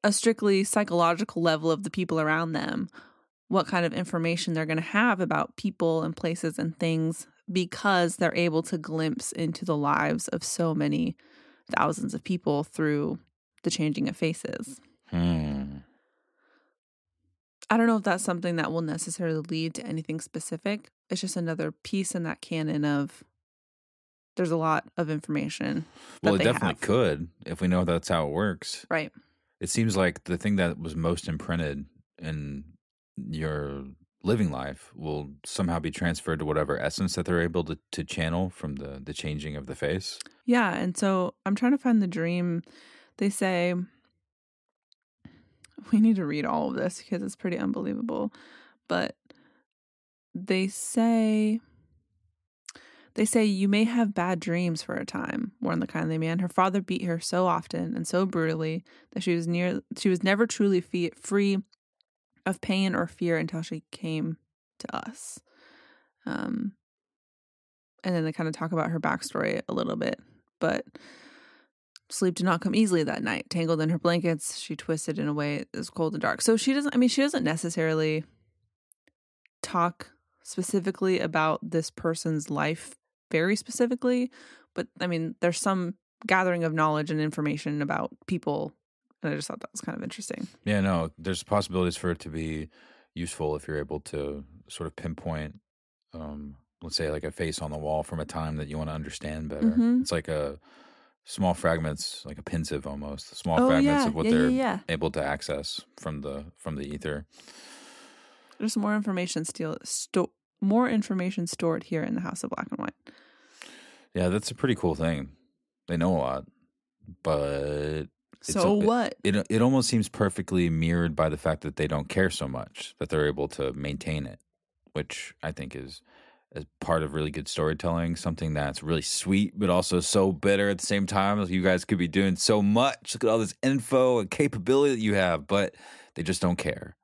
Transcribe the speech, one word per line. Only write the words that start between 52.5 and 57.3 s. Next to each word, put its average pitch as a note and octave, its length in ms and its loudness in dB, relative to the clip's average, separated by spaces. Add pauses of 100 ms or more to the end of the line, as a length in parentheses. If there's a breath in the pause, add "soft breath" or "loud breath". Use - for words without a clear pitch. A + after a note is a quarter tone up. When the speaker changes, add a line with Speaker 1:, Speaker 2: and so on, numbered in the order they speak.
Speaker 1:
they A3 120 2
say, A3 200 4
"You G3 220 2
may G#3 180 4
have A#3 280 2
bad F3+ 260 0
dreams E3+ 440 0
for - 120 -6
a - 100 -4
time," - 560 -6
warned - 200 0
the - 60 -2
kindly D#3+ 300 -2
man. D#3+ 220 0
"Her F3+ 100 0
father F#3+ 320 2
beat F#3 220 -4
her E3+ 160 -2
so F3+ 280 0